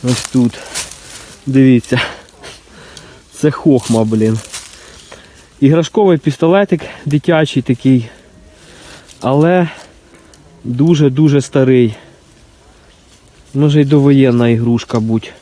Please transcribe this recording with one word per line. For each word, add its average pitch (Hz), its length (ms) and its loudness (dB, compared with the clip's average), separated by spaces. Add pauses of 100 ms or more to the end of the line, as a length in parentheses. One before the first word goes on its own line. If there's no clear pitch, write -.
Ось 123 220 -4
тут. 120 340 -2 (840)
Дивіться. 131 560 2 (1300)
Це 151 180 -2
хохма, 117 520 0
блін. 110 360 0 (1200)
Іграшковий 165 580 2
пістолетик, 170 640 0 (240)
дитячий 151 580 -2
такий. 127 460 0 (1120)
Але 160 480 0 (920)
дуже-дуже 143 800 0
старий. 127 540 0 (1600)
Може, 147 280 2
й 143 40 4
довоєнна 135 640 2
ігрушка 117 500 -2
будь. 110 320 -4 (100)